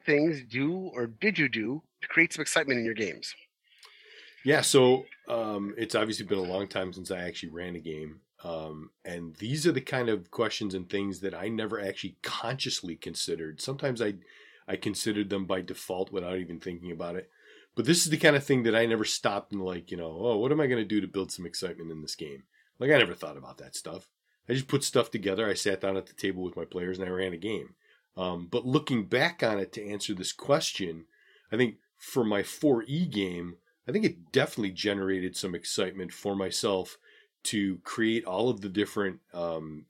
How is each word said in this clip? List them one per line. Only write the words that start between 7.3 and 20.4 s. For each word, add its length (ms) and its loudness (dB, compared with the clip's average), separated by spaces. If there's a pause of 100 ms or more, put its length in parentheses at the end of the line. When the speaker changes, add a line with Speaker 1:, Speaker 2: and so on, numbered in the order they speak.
Speaker 2:
ran 260 -8
a 40 -8
game. 400 -10 (240)
Um, 460 -8 (140)
and 320 -10
these 300 -2
are 60 8
the 80 -2
kind 280 -2
of 220 0
questions 440 -2
and 140 -6
things 320 -2
that 140 -4
I 140 -4
never 320 -4
actually 420 -6
consciously 720 -4
considered. 680 -4
Sometimes 400 -2
I, 140 2 (540)
I 80 -2
considered 520 0
them 160 0
by 160 0
default 520 -4
without 260 -2
even 220 -6
thinking 320 -8
about 240 -6
it. 120 -8 (460)
But 100 0
this 200 6
is 60 0
the 60 4
kind 200 8
of 80 0
thing 200 4
that 120 4
I 100 6
never 180 2
stopped 480 -2
and, 120 -4
like, 260 -6
you 60 -6
know, 240 -6
"Oh, 180 2
what 140 2